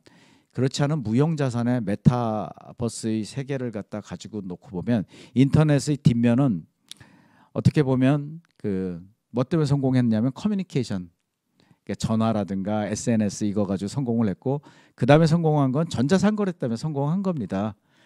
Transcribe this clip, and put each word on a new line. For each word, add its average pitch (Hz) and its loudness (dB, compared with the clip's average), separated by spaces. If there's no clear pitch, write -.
그렇지 135 -2
않은 143 -2
무형 139 2
자산의 123 0
메타버스의 110 0
세계를 131 -6
갖다 104 -10
가지고 104 -12
놓고 92 -12
보면, 92 -2
인터넷의 143 4
뒷면은 117 2
어떻게 - 0
보면 143 0
그 92 -4
뭐 123 0
때문에 160 0
성공했냐면 127 2
커뮤니케이션, 135 -4
그러니까 - -8
전화라든가 104 0
에스엔에스 107 -2
이거 101 0
가지고 95 -4
성공을 117 -2
했고, 131 -4
그 - -4
다음에 151 8
성공한 151 2
건 160 0
전자상거래 190 2
때문에 120 -4
성공한 147 -2
겁니다. 107 -2